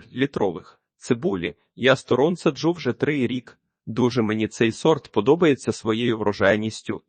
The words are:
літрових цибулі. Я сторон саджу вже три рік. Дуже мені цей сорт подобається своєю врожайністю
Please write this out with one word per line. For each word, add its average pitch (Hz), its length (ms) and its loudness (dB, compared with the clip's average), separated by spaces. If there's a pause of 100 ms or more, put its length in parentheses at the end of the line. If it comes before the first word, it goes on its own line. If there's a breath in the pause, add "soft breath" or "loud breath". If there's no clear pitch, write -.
(140)
літрових 113 680 -4 (180)
цибулі. 127 580 -2 (200)
Я 131 200 4
сторон 139 400 2
саджу 156 360 -2
вже 151 220 -4
три 135 340 -2
рік. 123 300 -8 (280)
Дуже 120 360 0
мені 110 260 0
цей 117 240 0
сорт 156 400 0
подобається 135 600 2
своєю 113 460 -2
врожайністю 104 920 0